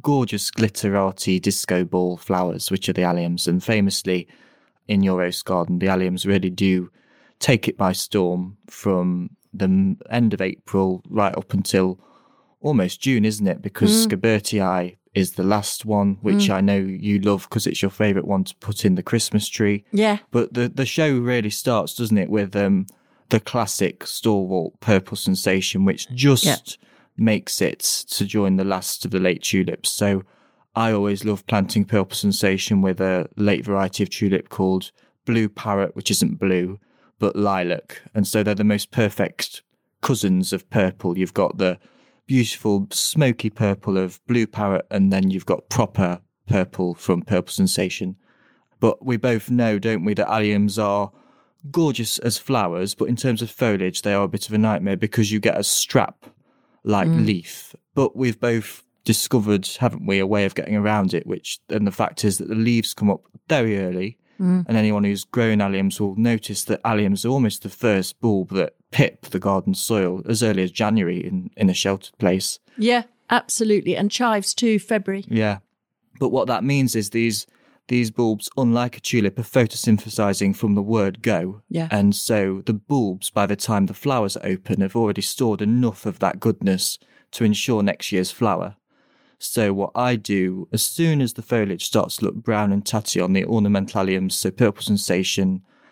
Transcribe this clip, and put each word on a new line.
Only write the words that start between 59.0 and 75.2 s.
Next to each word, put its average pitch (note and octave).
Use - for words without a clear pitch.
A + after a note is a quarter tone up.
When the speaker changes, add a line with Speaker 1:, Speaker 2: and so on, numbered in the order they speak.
Speaker 1:
discovered, G#2
haven't A#2
we, G2
a F#2+
way G2+
of G2
getting G2
around G#2
it, E2+
which, -
and G#2
the G2
fact -
is G2
that G2
the A2
leaves A2+
come G#2
up F#2+
very A2+
early, F#2
Speaker 2:
Mm. F3+
Speaker 1:
and A2+
anyone G#2+
who's G2+
grown A2+
alliums G2
will G2+
notice A2
that -
alliums G#2
are A#2
almost B2+
the G#2
first G2
bulb G2+
that F#2
pip -
the F#2+
garden F#2+
soil F#2
as A2
early G2+
as F#2
January G#2
in, F#2
in G2
a F#2
sheltered G2
place. F#2
Speaker 2:
Yeah, A#3+
absolutely. G#3
And G3+
chives A3
too, A3
February. G3+